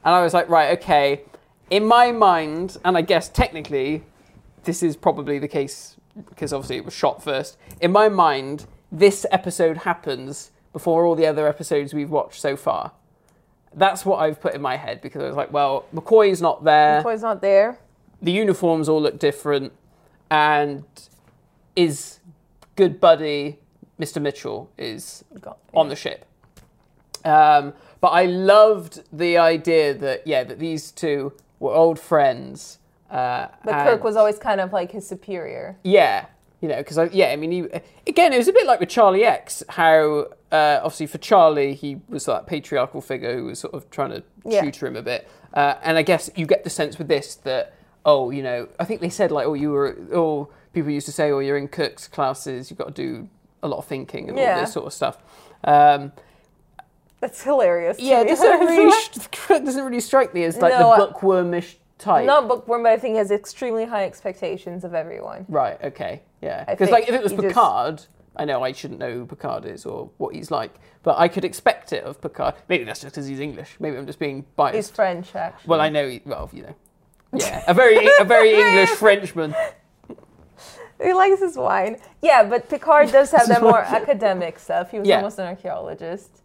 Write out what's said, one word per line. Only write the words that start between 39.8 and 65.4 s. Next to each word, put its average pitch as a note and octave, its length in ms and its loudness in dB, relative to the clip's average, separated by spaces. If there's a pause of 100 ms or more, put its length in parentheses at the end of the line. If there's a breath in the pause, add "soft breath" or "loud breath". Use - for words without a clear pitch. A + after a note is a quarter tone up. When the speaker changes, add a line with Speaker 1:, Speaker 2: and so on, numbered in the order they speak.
Speaker 1:
uh, D3+ 320 2
obviously D3 240 -6
for - 100 -14
Charlie, D3+ 560 4
he C#3 340 -12
was - 180 -12
that A2+ 220 -4
patriarchal C#3 540 -4
figure B2 340 -8
who B2+ 100 -8
was A2+ 140 -12
sort - 140 -12
of - 160 -16
trying C3+ 220 -8
to - 120 -12 (220)
Speaker 2:
Yeah. G#3+ 160 0
Speaker 1:
tutor C#3 260 -6
him B2+ 80 -8
a A#2+ 60 -12
bit. - 260 -8 (260 soft breath)
Uh, C#3+ 300 0
and E3 140 0
I D#3+ 60 4
guess E3 320 0
you E3+ 100 -4
get - 180 0
the E3+ 60 -10
sense - 280 -6
with D#3 120 -10
this C#3+ 260 -2
that, - 380 -6 (320 soft breath)
oh, C3+ 240 2
you C#3 140 -8
know, B2 240 -6 (120)
I F3 60 -4
think G#3+ 160 -8
they F3 80 -6
said, F3+ 220 -2
like, C#3 140 -2
"Oh, D3+ 100 -2
you D3 160 -4
were," C#3 260 -2 (160)
oh, D#3 340 -2 (260 soft breath)
people D3+ 180 -4
used C#3+ 160 -6
to D3+ 40 -12
say, D3+ 200 -2
"Oh, C#3 80 0
you're C#3 180 -2
in C#3 100 -6
Kirk's - 400 -8
classes, C3+ 640 -8
you've - 100 -20
got - 160 -10
to C#3 60 -12
do B2+ 260 -10 (340)
a - 60 -8
lot C#3+ 120 -6
of - 60 -12
thinking," - 440 -12
and - 80 -8
Speaker 2:
Yeah. A#3+ 180 0
Speaker 1:
all E3+ 60 -4
this A3 120 -8
sort - 120 -8
of - 80 -14
stuff. - 240 -6 (480 soft breath)
Um, D3 460 4 (1120 soft breath)
Speaker 2:
That's - 220 -10
hilarious F#3+ 540 0
to B3 60 -12
Speaker 1:
yeah, C4 180 4
it A3 40 4
Speaker 2:
me. - 40 0
<laughs> E4 60 2
Speaker 1:
doesn't F4 260 4
really E4+ 300 6
st-, A4 400 -2
<laughs> - 0 -
Kirk - 340 0
doesn't C4+ 180 -6
really A#3+ 160 -6
strike B3+ 340 0
me F3 120 -2
as, E3+ 120 -4
like, B3+ 200 4
Speaker 2:
No, A#3 140 8
I A3 80 8
Speaker 1:
the G3+ 80 4
bookwormish F3 720 -2 (200)
type. E3 280 2
Speaker 2:
Not C#4 220 4
bookworm, A#3+ 360 -4
but A3+ 100 4
I A3 40 2
think A3+ 160 -4
he A3 40 0
has G3+ 140 -2
extremely A3+ 540 -6
high G#3+ 200 -6
expectations F3+ 800 -10
of F3 100 -12
everyone. E3 540 -10